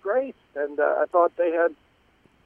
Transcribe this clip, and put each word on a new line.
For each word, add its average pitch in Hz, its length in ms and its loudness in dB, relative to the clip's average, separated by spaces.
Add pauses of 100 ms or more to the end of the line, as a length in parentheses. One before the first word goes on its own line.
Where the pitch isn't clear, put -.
great. 254 340 -2 (180)
And, 143 260 -6
uh, 143 200 2
I 151 60 2
thought 175 300 2
they 170 140 0
had 165 240 0 (720)